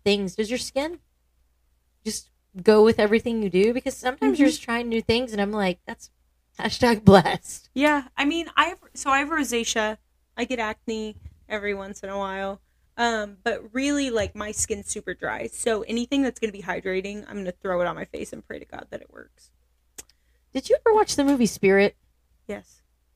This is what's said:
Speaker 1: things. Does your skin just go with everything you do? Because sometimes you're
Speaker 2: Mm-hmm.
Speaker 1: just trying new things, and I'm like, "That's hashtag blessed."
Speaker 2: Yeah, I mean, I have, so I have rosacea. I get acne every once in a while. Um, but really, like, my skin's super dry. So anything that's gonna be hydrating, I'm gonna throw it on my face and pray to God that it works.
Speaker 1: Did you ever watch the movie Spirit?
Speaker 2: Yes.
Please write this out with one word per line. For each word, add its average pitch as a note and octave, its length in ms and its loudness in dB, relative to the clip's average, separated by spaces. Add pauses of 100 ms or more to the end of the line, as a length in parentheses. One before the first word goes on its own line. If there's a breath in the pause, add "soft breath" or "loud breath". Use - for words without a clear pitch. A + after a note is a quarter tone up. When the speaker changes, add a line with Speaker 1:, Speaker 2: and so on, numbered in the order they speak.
Speaker 1:
things. G3+ 320 0
Does G#3+ 160 -4
your B3+ 80 -2
skin D#4 400 -6 (1040)
just - 260 -10 (320)
go G#3+ 220 8
with A3 160 6
everything A3 440 2
you G3+ 60 -2
do? F#3+ 240 4
Because C4 220 -4
sometimes C4+ 440 0
you're C#4+ 80 6
Speaker 2:
Mm-hmm. D#4 40 6
Speaker 1:
just - 120 -10
trying A#3+ 260 -4
new A3+ 120 0
things, A#3 300 -2
and G#3 100 -2
I'm G3+ 100 -2
like, G3 340 -2
"That's - 240 -14 (500)
hashtag A3 460 0
blessed." F#3 680 6
Speaker 2:
Yeah, C#4+ 300 2 (140)
I C4+ 80 0
mean, D#4+ 220 -2 (100)
I D4 120 4
have, F#4 100 -10 (140)
so - 180 -6
I C4+ 80 4
have C#4+ 100 -2
rosacea. A#3 680 -2 (380)
I B3 100 -4
get B3 140 -4
acne A3 560 -8 (320)
every G3+ 260 -6
once G3 280 -10
in G3 80 -10
a G3 80 -8
while. G3 440 -6 (360)
Um, A3 480 -2
but A3 280 -4
really, C#4 360 -2
like, G#3+ 260 -2
my G#3 160 -8
skin's G3+ 380 -6
super G3 240 -8
dry. - 340 -8
So A3 360 -4
anything A#3+ 380 -2
that's B3+ 160 -2
gonna A3 140 -4
be G3 100 -14
hydrating, F#3+ 680 -6
I'm G3+ 80 -12
gonna F#3 160 -6
throw F3+ 260 -4
it F3 80 0
on E3 80 -6
my D#3 100 -12
face - 280 -12
and - 120 -18
pray - 140 -14
to - 60 -18
God - 240 -16
that - 120 -12
it - 100 -20
works. - 400 -20 (1000)
Speaker 1:
Did C4+ 160 -6
you A#4 60 6 (100)
ever A4+ 80 6
watch G#4+ 220 2
the C#4+ 80 2
movie C#4 220 4
Spirit? G3 500 4 (520)
Speaker 2:
Yes. - 340 -14 (340)